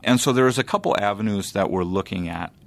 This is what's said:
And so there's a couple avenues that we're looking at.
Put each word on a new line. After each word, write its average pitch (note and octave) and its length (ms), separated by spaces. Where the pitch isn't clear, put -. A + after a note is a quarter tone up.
And B2 180
so C#3 120
there's B2+ 260
a B2+ 60
couple - 340
avenues G2+ 540
that F#2+ 180
we're F#2 140
looking F#2 440
at. E2+ 240